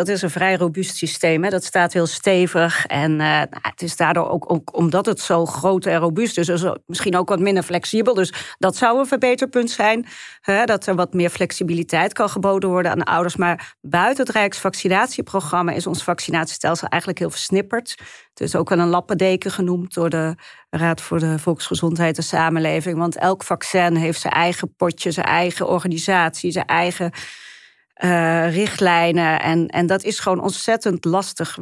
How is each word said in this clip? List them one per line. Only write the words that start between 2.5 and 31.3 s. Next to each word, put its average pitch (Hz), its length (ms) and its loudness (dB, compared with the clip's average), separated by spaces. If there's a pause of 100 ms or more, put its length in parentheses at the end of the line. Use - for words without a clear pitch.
en, 156 240 0
eh, 151 160 0
nou, 151 220 0 (120)
het - 220 -8
is 165 140 -6
daardoor 170 320 2
ook, 170 240 -2
ook - 240 -2
omdat 170 300 2
het 208 140 0
zo 170 260 2
groot 185 400 0
en 170 120 2
robuust 170 400 0
is, 170 100 2
is 175 140 0
het - 240 -2
misschien 175 300 -2
ook 180 120 2
wat 190 120 2
minder 190 220 2
flexibel. 220 520 0
Dus 185 180 2 (260)
dat 190 180 0
zou 240 220 4
een 269 80 2
verbeterpunt 247 640 0
zijn, 220 360 0 (340)
hè, 202 240 2
dat 214 220 0
er 190 80 0
wat 175 200 0
meer 175 160 2
flexibiliteit 170 840 -2
kan 208 180 0
geboden 196 400 0
worden 180 220 2
aan - 60 0
de 170 60 -2
ouders. 175 320 0
Maar 175 440 -2
buiten 208 460 2
het - 80 -4
Rijksvaccinatieprogramma 190 1400 0
is - 140 -4
ons 151 160 -4
vaccinatiestelsel 165 880 -2
eigenlijk 175 320 -2
heel 160 100 -2
versnipperd. 202 640 -2 (360)
Het - 100 -20
is 165 160 -4
ook 165 120 0
wel 180 100 2
een 170 100 4
lappendeken 185 600 0
genoemd 180 440 -2
door 170 160 0
de 160 240 -2 (360)
Raad 165 300 0
voor - 180 -4
de 160 200 0
Volksgezondheid 165 800 -2
en 165 60 -4
Samenleving. 160 760 0
Want 170 180 -2
elk 190 280 0
vaccin 175 520 0
heeft 165 240 0
zijn - 120 -4
eigen 170 440 0
potje, 175 340 -2
zijn 170 160 -2
eigen 175 420 0
organisatie, 175 840 0
zijn 175 140 -4
eigen 175 460 0 (880)
eh, 170 540 2
richtlijnen. 170 840 2
En, 165 260 2
en 175 200 0
dat 190 180 2
is 208 140 -4
gewoon 185 220 0
ontzettend 202 640 -2
lastig 170 580 -2